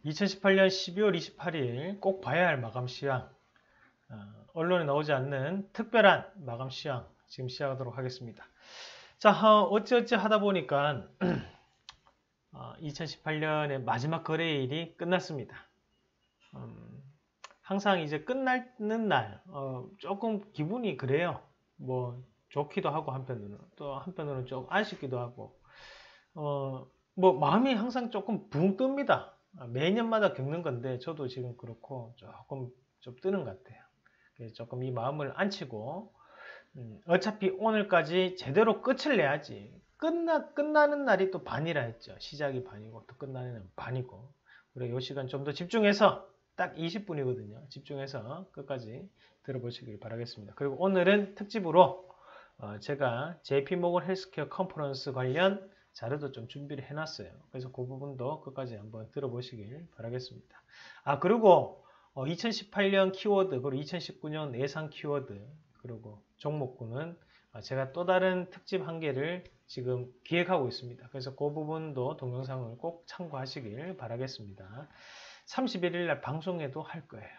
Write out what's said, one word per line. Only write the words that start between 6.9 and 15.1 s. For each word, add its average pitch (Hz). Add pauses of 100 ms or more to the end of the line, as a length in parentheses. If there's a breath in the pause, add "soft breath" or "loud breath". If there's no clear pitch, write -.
지금 127
시작하도록 131
하겠습니다. 127 (720 loud breath)
자, 208
어, 214
어찌어찌 233
하다 214
보니까, 147 (100)
<clears throat> -
어, 123
이천십팔 156
년의 151
마지막 135
거래일이 160
끝났습니다. 165 (1000)